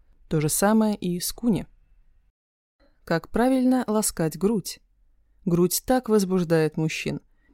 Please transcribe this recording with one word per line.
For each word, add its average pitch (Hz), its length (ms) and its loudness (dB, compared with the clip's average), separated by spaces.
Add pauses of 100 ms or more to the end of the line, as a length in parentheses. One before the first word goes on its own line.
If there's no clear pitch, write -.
(280)
То 160 120 0
же 151 100 0
самое 214 460 2
и 180 240 -4
с - 120 -6
куни. 226 340 -2 (1400)
Как 165 240 -2
правильно 254 580 2
ласкать 202 500 -2
грудь? 196 440 -2 (640)
Грудь 175 380 0
так 254 260 0
возбуждает 180 680 2
мужчин. 151 440 -4 (320)